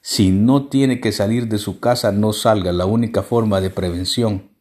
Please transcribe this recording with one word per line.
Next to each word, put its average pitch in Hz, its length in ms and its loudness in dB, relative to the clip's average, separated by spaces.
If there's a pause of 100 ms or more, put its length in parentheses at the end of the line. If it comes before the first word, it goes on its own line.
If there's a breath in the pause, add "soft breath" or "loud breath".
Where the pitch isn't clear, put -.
si 95 300 2
no 127 360 2
tiene 131 340 0
que 110 100 0
salir 110 360 -2
de 107 100 -2
su 98 220 -8
casa, 120 320 0
no 104 220 0
salga. 104 380 0
La 90 140 0
única 110 380 0
forma 110 360 0
de 95 100 -2
prevención 95 800 -4 (120)